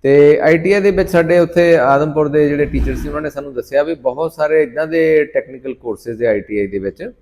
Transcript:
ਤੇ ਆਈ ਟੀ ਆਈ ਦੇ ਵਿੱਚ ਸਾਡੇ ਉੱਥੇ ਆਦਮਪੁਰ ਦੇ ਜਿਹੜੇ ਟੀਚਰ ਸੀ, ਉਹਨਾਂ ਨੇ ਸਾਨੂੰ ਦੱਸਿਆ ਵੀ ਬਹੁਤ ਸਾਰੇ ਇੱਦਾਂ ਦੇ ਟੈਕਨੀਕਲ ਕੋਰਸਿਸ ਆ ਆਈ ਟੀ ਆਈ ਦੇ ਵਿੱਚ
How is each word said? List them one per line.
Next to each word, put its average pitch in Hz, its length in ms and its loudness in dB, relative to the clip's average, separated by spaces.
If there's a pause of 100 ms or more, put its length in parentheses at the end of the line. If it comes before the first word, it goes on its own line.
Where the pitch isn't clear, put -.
ਤੇ 143 360 6
ਆਈ 160 180 4
ਟੀ 185 160 0
ਆਈ 202 80 0
ਦੇ 196 100 2
ਵਿੱਚ 185 180 -2
ਸਾਡੇ 170 300 2
ਉੱਥੇ 170 380 2
ਆਦਮਪੁਰ 147 500 0
ਦੇ 147 220 2
ਜਿਹੜੇ 143 160 0
ਟੀਚਰ 135 300 -4
ਸੀ, 131 120 -8
ਉਹਨਾਂ 147 140 -8
ਨੇ 151 80 -8
ਸਾਨੂੰ 143 240 -12
ਦੱਸਿਆ 135 300 -2
ਵੀ 160 120 -4
ਬਹੁਤ 135 380 -4
ਸਾਰੇ 151 300 0
ਇੱਦਾਂ 147 240 -4
ਦੇ 156 380 2
ਟੈਕਨੀਕਲ 127 480 -8
ਕੋਰਸਿਸ 117 480 -10
ਆ 117 80 0
ਆਈ 104 100 0
ਟੀ 104 200 -6
ਆਈ 98 80 -2
ਦੇ 98 120 -8
ਵਿੱਚ 98 320 -10 (100)